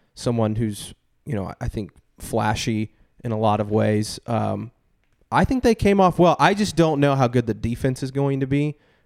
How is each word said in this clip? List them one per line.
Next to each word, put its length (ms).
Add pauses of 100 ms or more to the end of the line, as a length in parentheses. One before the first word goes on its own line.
(160)
someone 400
who's, 380 (320)
you 100
know, 240
I 80
think 240 (280)
flashy 720 (320)
in 80
a 40
lot 220
of 120
ways. 540
Um, 460 (600)
I 120
think 200
they 120
came 240
off 180
well. 220
I 140
just 240
don't 240
know 140
how 120
good 200
the 60
defense 500
is 80
going 280
to 80
be, 280 (300)